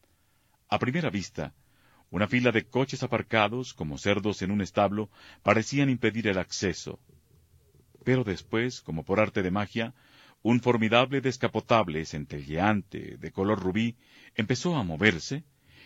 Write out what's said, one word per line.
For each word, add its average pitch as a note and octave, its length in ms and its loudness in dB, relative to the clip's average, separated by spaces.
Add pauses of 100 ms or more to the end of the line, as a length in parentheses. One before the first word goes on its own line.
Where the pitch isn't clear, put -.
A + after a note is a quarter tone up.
(680)
A - 100 0
primera C3 320 0
vista, E2+ 420 -6 (580)
una G2+ 160 0
fila B2 260 2
de A2 120 2
coches C3 380 -2
aparcados, A2+ 720 0
como D2 240 -6
cerdos G2+ 440 0
en F#2 80 -2
un G#2 100 0
establo, G2+ 500 0 (320)
parecían C3 480 2
impedir A2+ 360 0
el F#2+ 120 2
acceso. - 640 -4 (1040)
Pero B2+ 200 2
después, A2 560 -4
como D#2+ 240 -8
por F#2+ 160 0
arte G#2 220 2
de F2+ 80 0
magia, G#2+ 440 -4 (480)
un A#2+ 180 4
formidable A#2+ 600 4
descapotable A2 840 0
centelleante D2+ 1120 -4
de D#2+ 120 -12
color G2 300 0
rubí G#2+ 360 0 (380)
empezó C3 420 -2
a B2+ 60 0
moverse, F#2+ 640 0 (420)